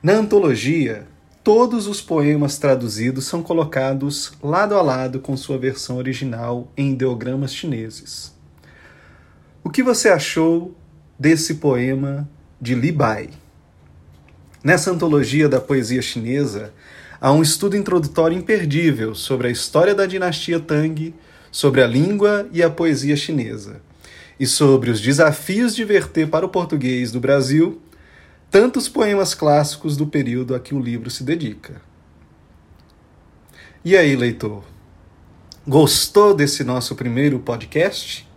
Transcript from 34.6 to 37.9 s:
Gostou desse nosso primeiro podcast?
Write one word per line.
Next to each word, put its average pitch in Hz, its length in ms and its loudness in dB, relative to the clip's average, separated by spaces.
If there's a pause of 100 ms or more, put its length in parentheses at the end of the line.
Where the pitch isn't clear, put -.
Gostou 160 680 4
desse 143 300 0
nosso 123 320 -4
primeiro 131 420 0
podcast? - 1000 -4